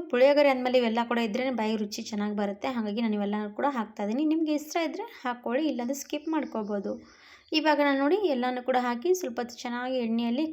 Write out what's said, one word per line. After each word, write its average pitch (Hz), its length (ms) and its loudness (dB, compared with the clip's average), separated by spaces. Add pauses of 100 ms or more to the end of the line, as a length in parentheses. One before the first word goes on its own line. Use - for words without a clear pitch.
ಪುಳಿಯೋಗರೆ 277 460 6
ಅಂದಮೇಲೆ 254 280 2
ಇವೆಲ್ಲ 226 260 4
ಕೂಡ 233 140 0
ಇದ್ರೇ 233 320 0
ಬಾಯಿಗೆ 220 280 0
ರುಚಿ 214 240 -6
ಚೆನ್ನಾಗಿ 208 340 -4
ಬರುತ್ತೆ. 202 320 -2
ಹಾಗಾಗಿ 220 340 -2
ನಾನು 214 140 0
ಇವೆಲ್ಲನೂ 208 360 -2
ಕೂಡ 247 180 -2
ಹಾಕ್ತಾ 220 320 -6
ಇದ್ದೀನಿ. 226 240 0
ನಿಮಗೆ 311 280 2
ಇಷ್ಟ 294 280 -4
ಇದ್ದರೆ 330 220 -4 (120)
ಹಾಕ್ಕೊಳ್ಳಿ, 240 500 -4
ಇಲ್ಲಾಂದರೆ 247 320 -4
ಸ್ಕಿಪ್ 294 300 -8
ಮಾಡ್ಕೋಬೋದು. 214 640 -4 (600)
ಇವಾಗ 302 280 4
ನಾನು 277 200 4
ನೋಡಿ 302 180 4 (100)
ಎಲ್ಲನೂ 247 340 0
ಕೂಡ 254 180 2
ಹಾಕಿ 247 340 0
ಸ್ವಲ್ಪ 247 240 -4
ಹೊತ್ತು 240 200 -6
ಚೆನ್ನಾಗಿ 247 400 -4
ಎಣ್ಣೆಯಲ್ಲಿ 233 540 0